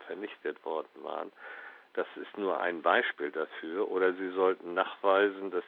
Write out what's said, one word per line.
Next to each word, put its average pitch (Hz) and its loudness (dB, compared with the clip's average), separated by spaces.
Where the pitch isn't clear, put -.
vernichtet 87 -8
worden 80 -4
waren. 78 -6
Das - -2
ist - -10
nur 95 0
ein 87 -2
Beispiel 85 2
dafür. 80 -4
Oder 92 4
sie 92 -4
sollten 92 2
nachweisen, 98 2
dass 90 -2